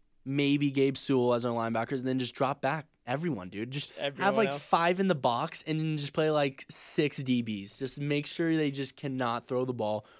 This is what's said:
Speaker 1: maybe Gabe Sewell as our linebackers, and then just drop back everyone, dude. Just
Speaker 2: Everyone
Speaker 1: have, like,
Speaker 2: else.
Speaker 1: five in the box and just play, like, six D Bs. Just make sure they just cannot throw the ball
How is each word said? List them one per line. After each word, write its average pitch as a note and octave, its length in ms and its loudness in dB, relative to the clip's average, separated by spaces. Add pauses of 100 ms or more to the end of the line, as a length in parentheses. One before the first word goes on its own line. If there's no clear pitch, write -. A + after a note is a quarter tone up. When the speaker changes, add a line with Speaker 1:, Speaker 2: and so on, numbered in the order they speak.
(260)
Speaker 1:
maybe C#3+ 460 2
Gabe C3+ 260 4
Sewell B2 380 4
as A#2+ 100 0
our A#2 100 0
linebackers, A#2 440 0
and B2 80 -4
then C3 120 0
just B2 160 -4
drop C#3 240 0
back C#3+ 260 -2 (220)
everyone, C3 400 -2
dude. G#2+ 240 -6
Just C#3+ 260 -8
Speaker 2:
Everyone C#3+ 280 -2
Speaker 1:
have, G3 100 4
like, C3+ 140 4
Speaker 2:
else. C#3+ 120 -6
Speaker 1:
five F3 380 4
in G3 80 2
the F3+ 80 4
box B2+ 500 0
and D#3 320 -2
just D3 140 -6
play, D#3 200 2
like, C#3+ 360 0
six - 560 -2
D B2+ 180 2
Bs. G#2 360 -6
Just C3+ 240 -8
make D3 240 0
sure E3 320 0
they D3+ 140 2
just C3+ 260 -6
cannot B2+ 500 -2
throw B2+ 160 0
the B2+ 80 0
ball G#2+ 340 -2 (140)